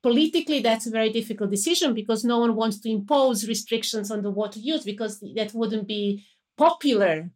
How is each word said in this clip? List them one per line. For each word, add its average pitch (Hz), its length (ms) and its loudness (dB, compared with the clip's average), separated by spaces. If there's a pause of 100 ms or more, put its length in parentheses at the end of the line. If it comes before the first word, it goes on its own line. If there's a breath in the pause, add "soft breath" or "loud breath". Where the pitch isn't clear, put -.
politically, 302 600 2
that's 226 260 0
a 226 120 -2
very 220 120 2
difficult 220 400 -2
decision 311 420 2
because 220 300 -2
no 240 160 2
one 233 160 2
wants 220 260 -2
to 226 80 -6
impose 226 580 2
restrictions 220 640 -4
on 214 100 -4
the 202 100 -4
water 208 280 -4
use 294 240 -4
because 208 300 -6 (220)
that 214 180 -4
wouldn't 220 340 -4
be 202 380 -4 (320 loud breath)
popular 202 800 2